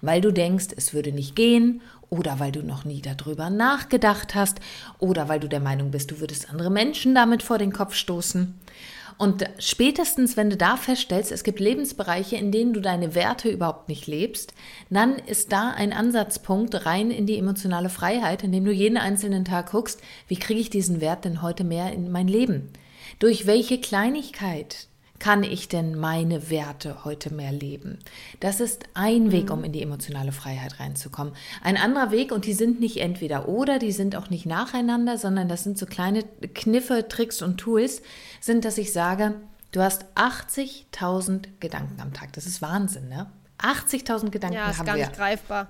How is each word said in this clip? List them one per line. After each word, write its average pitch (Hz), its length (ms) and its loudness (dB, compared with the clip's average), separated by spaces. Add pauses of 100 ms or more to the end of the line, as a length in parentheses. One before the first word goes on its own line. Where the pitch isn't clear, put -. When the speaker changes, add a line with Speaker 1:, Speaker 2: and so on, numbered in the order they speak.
Speaker 1:
weil 165 220 2
du 208 100 6
denkst, 180 440 2
es - 180 -2
würde 147 180 0
nicht 139 240 -4
gehen 233 460 6 (280)
oder 160 300 -2
weil 139 120 -2
du 151 100 -6
noch 139 240 -8
nie 143 160 -8
darüber 147 480 -6
nachgedacht 220 840 2
hast 196 260 2 (380)
oder 175 300 2
weil 156 120 2
du 151 80 -6
der 143 120 0
Meinung 139 300 0
bist, 139 200 -4
du 151 100 -8
würdest - 280 -6
andere 165 220 -2
Menschen 254 440 4
damit 233 280 6
vor 233 160 0
den 196 140 2
Kopf 196 220 -4
stoßen? 180 600 -2 (680)
Und 190 240 4 (140)
spätestens, 254 760 2
wenn 214 120 4
du 196 80 0
da 190 200 4
feststellst, 226 560 0
es - 100 -6
gibt 208 160 -2
Lebensbereiche, 196 760 0
in 202 160 0
denen 233 200 4
du 214 80 0
deine 175 360 0
Werte 226 320 2
überhaupt 175 400 -2
nicht 147 180 -8
lebst, 156 480 -4 (360)
dann 226 280 4
ist - 320 -2
da 208 200 2
ein 208 220 0
Ansatzpunkt 214 920 0
rein 196 240 2
in 208 160 0
die 214 100 0
emotionale 185 520 0
Freiheit, 185 560 0
indem 190 200 2
du 208 60 4
jeden 208 260 4
einzelnen 196 480 0
Tag 180 280 -2
guckst, 220 280 -2 (280)
wie - 80 -2
kriege 214 240 -2
ich 220 100 -2
diesen 180 300 0
Wert 165 240 0
denn 170 180 -4
heute 175 220 -2
mehr 175 280 -2
in 180 200 -4
mein 180 160 2
Leben? 196 400 2 (500)
Durch 220 300 4
welche 240 320 4
Kleinigkeit 208 1040 -4 (320)
kann 208 240 4
ich - 240 -4
denn 160 320 -2
meine 160 500 0
Werte 147 560 -6
heute 151 300 -8
mehr 143 160 -6
leben? 139 480 -8 (400)
Das 196 220 -2
ist 233 240 -2 (100)
ein 220 380 4
Weg, 185 140 4
Speaker 2:
Mhm. 202 40 -4
Speaker 1:
um 156 140 -4
in 151 80 -6
die 151 100 -4
emotionale 139 480 -6
Freiheit 135 480 -10
reinzukommen. 139 540 -8 (280)
Ein 190 160 2
anderer 240 360 2
Weg, 262 180 2
und 208 160 -2
die 214 60 0
sind 233 260 2
nicht 226 200 0
entweder 165 500 -2
oder, 262 320 2
die 220 100 0
sind 196 240 0
auch - 160 -6
nicht 175 160 -4
nacheinander, 240 720 0
sondern 190 300 0
das 170 160 -4
sind 202 120 -4
so 196 100 -6
kleine 196 360 0 (320)
Kniffe, 233 540 2
Tricks - 340 -2
und 185 140 0
Tools, 226 440 0 (400)
sind, 233 240 2
dass 220 140 -2
ich 202 140 -2
sage, 190 420 2 (380)
du 185 80 2
hast 190 240 2 (100)
achtzigtausend 190 1500 0
Gedanken 139 400 -6
am 135 120 -8
Tag. 139 220 -14
Das 156 120 -10
ist 180 160 -6
Wahnsinn, 165 460 -2
ne? 151 180 -8 (320)
Achtzigtausend 240 720 -2
Gedanken 196 260 -4
Speaker 2:
Ja, 208 140 -2
ist 165 80 -2
Speaker 1:
haben - 80 -2
Speaker 2:
gar 208 100 0
Speaker 1:
wir. 139 100 0
Speaker 2:
nicht 135 100 -8
greifbar. 202 540 -2